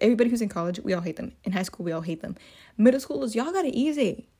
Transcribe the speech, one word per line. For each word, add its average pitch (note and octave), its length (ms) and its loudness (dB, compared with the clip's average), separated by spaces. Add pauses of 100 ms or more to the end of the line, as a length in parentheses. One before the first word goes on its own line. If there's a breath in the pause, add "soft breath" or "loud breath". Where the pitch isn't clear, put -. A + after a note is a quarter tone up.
Everybody A#3+ 280 4
who's A#3 120 0
in G#3 80 -2
college, F3 320 -4
we F#3+ 120 -2
all F3 80 -2
hate E3 140 -6
them. - 160 -10 (140)
In F#3 80 -4
high F#3 100 0
school, - 220 -10
we E3 80 -4
all D#3+ 80 -6
hate D#3+ 200 -6
them. - 140 -10 (420 loud breath)
Middle B3+ 220 6
schoolers, C4+ 340 -6
y'all C4 200 -2
got F#4+ 120 0
it C4 80 -2
easy. C#4 540 0 (120)